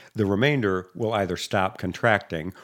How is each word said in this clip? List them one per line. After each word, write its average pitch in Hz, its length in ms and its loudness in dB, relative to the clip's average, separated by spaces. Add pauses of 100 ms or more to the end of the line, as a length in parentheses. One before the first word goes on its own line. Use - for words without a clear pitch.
(120)
The 110 140 0
remainder 101 680 2
will 110 160 -2
either 98 240 0
stop 95 420 -2
contracting 92 760 0 (120)